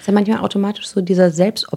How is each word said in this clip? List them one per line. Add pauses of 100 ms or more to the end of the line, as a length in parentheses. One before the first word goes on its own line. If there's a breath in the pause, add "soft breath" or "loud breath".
Ist
ja
manchmal
automatisch
so
dieser (460)